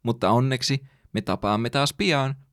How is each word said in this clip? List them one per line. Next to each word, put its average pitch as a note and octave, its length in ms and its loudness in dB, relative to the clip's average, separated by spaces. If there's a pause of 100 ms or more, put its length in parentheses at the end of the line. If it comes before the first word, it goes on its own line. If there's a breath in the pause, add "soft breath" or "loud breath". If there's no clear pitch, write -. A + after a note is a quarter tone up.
mutta A2+ 260 0
onneksi C3 540 2 (300 soft breath)
me G#2 80 -2
tapaamme G#2 480 -2
taas C#3 240 0
pian C#3 420 0 (180)